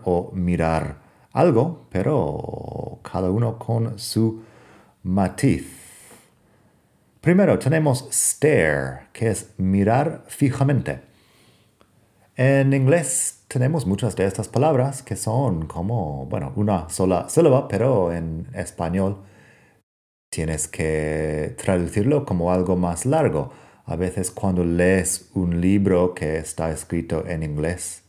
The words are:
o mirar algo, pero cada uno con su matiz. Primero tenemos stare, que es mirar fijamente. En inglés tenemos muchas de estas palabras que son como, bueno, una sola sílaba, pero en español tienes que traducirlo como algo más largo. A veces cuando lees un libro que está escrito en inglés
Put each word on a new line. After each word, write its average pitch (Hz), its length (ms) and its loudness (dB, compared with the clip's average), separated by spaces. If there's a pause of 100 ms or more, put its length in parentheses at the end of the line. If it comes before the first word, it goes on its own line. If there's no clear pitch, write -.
o 90 280 0
mirar 80 640 0 (340)
algo, 156 580 2
pero - 1120 -4
cada 92 260 -2
uno 117 300 0
con 117 400 -4
su 110 420 0 (600)
matiz. 92 640 0 (1500)
Primero 175 400 4
tenemos 147 500 2
stare, 76 1000 0
que 113 200 -2
es - 260 -6
mirar 101 680 2
fijamente. 131 840 0 (1300)
En 135 340 4
inglés 139 640 2 (140)
tenemos 135 360 0
muchas 98 300 -2
de 95 100 0
estas 98 220 -4
palabras 139 560 0
que - 140 -8
son 110 480 -2
como, 82 640 -6
bueno, - 280 -6
una 98 320 0
sola 92 400 0
sílaba, 143 400 4
pero 101 460 0
en 82 400 -6
español 92 720 -4 (1080)
tienes 80 380 -4
que 78 920 -2
traducirlo 101 640 0
como 90 280 0
algo 90 240 2
más 85 280 -2
largo. 131 460 0 (340)
A 85 120 -6
veces 90 340 -4
cuando 90 320 0
lees 87 680 2
un 87 260 0
libro 92 540 4
que 78 240 -4
está 80 340 -6
escrito 82 560 -4
en 80 160 -4
inglés 78 640 -6